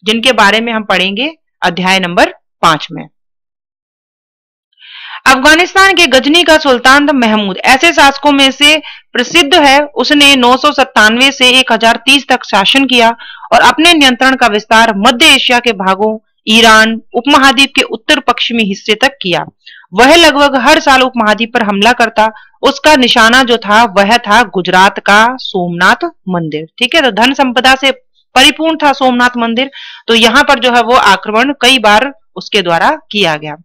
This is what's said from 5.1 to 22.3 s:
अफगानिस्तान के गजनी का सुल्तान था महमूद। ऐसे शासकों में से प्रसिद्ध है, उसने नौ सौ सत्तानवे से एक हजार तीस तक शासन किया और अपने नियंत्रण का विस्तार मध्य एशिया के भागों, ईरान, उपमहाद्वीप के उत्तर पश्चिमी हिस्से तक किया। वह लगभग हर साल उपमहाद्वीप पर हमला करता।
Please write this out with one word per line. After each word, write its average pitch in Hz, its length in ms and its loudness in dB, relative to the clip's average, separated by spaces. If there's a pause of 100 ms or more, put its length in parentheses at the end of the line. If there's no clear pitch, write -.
अफगानिस्तान 330 640 2
के 349 140 2
गजनी 285 360 2
का 320 140 4
सुल्तान 277 500 2
था 311 60 0
महमूद। 214 440 0
ऐसे 269 360 0
शासकों 285 380 2
में 277 200 2
से 294 240 0 (380)
प्रसिद्ध 277 420 -2
है, 285 280 4
उसने 285 520 0
नौ 247 220 2
सौ 294 140 0
सत्तानवे 254 600 0
से 254 180 0
एक 254 220 0
हजार 226 340 0
तीस 269 220 -2
तक 254 180 -2
शासन 220 400 0
किया 226 240 0 (440)
और - 80 4
अपने 320 320 2
नियंत्रण 262 420 0
का 247 120 0
विस्तार 220 500 0
मध्य 247 360 0
एशिया 247 260 0
के 240 140 -4
भागों, 190 440 -4 (300)
ईरान, 220 540 2 (120)
उपमहाद्वीप 269 600 0
के 269 60 -2
उत्तर 226 380 -4
पश्चिमी 233 440 -4
हिस्से 196 320 -4
तक 262 260 -4
किया। 160 240 -4 (480)
वह 254 220 2
लगभग 285 440 2
हर 302 200 2
साल 269 220 2
उपमहाद्वीप 226 520 -2
पर 233 100 -2
हमला 202 300 0
करता। 220 380 0 (300)